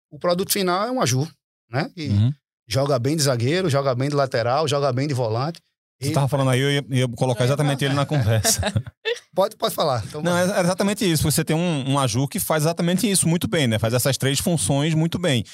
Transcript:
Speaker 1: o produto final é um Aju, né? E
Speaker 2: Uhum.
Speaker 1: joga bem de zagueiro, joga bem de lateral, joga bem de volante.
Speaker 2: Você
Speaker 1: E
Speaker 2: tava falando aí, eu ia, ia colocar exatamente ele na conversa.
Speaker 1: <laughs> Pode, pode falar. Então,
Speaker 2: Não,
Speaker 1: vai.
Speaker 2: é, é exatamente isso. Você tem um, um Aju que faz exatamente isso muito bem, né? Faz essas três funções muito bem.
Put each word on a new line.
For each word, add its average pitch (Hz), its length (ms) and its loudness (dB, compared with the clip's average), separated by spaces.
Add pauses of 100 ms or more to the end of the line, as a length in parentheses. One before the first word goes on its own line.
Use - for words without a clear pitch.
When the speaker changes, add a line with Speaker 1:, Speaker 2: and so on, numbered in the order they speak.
Speaker 1:
o 151 80 -20
produto 175 340 -2
final 190 360 0
é 247 40 -4
um 254 100 -2
Aju, 135 260 0 (420)
né? 147 260 -4
E 151 140 -8
Speaker 2:
Uhum. 107 240 2 (340)
Speaker 1:
joga 135 300 0
bem 131 180 0
de 165 80 -2
zagueiro, 139 460 0
joga 135 240 0
bem 135 160 -2
de 147 60 -4
lateral, 135 520 0
joga 143 240 0
bem 131 160 -2
de 147 60 -4
volante. 123 460 -4 (420)
Speaker 2:
Você 127 80 -4
Speaker 1:
E 120 40 -2
Speaker 2:
tava 139 140 4
falando 135 220 4
aí, 127 100 4
eu 143 120 2
ia, 143 180 0
ia 127 200 2
colocar 123 340 0
exatamente 139 420 0
ele 135 80 0
na 139 140 2
conversa. 117 540 0
Speaker 1:
<laughs> - 300 -4 (420)
Pode, 196 220 0
pode 220 180 -4
falar. 131 320 0
Então, 151 160 -10
Speaker 2:
Não, 170 100 0
Speaker 1:
vai. 180 180 2
Speaker 2:
é, 202 80 0
é - 40 4
exatamente 196 480 0
isso. 160 140 0
Você 156 200 0
tem 156 120 0
um, 156 360 -2
um 139 80 2
Aju 135 280 0
que - 120 -6
faz 156 240 0
exatamente 175 460 0
isso 185 200 2
muito 165 180 0
bem, 170 200 0
né? 110 120 2
Faz 113 140 0
essas 127 240 0
três 135 220 0
funções 151 540 0
muito 160 240 0
bem. 151 260 0 (100)